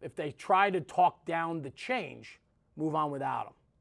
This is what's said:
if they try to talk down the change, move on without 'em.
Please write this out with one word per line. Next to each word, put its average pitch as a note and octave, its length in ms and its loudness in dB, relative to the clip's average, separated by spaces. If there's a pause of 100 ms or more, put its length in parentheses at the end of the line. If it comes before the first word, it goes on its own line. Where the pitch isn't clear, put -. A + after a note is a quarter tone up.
if - 120 -12
they D3 180 -6
try G3 380 4
to F3+ 120 0
talk - 420 2
down E3 380 -2
the C3 80 -10
change, C3 680 -6 (380)
move D#3 180 -2
on D#3 160 0
without C3 360 -4
'em. - 80 -18 (260)